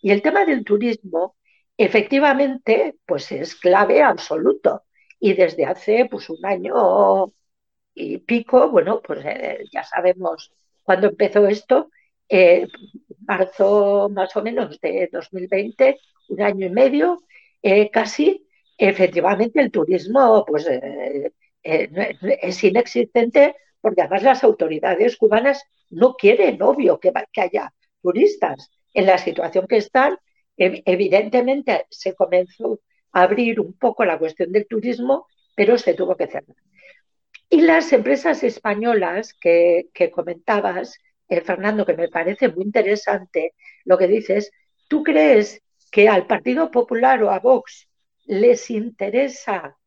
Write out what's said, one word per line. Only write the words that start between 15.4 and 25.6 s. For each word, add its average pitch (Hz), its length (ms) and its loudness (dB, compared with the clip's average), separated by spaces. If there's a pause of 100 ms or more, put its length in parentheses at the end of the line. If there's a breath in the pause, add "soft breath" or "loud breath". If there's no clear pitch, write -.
veinte, 233 520 0 (300)
un 196 120 -6
año 196 260 -2
y - 20 -4
medio, 285 540 0 (380 soft breath)
eh, 208 280 2
casi, 285 560 -2 (320)
efectivamente 190 840 0
el 233 100 0
turismo, 196 720 2
pues, 151 220 -4
eh, 139 640 -6 (320)
eh, 160 260 -4
no, 170 140 -6 (180)
es 185 420 -4
inexistente, 240 920 2 (260 soft breath)
porque 196 200 0
además 190 220 -2
las 254 200 2
autoridades 190 720 0
cubanas 233 460 2 (260)